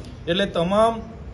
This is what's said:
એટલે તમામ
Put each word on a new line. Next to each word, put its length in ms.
એટલે 180
તમામ 560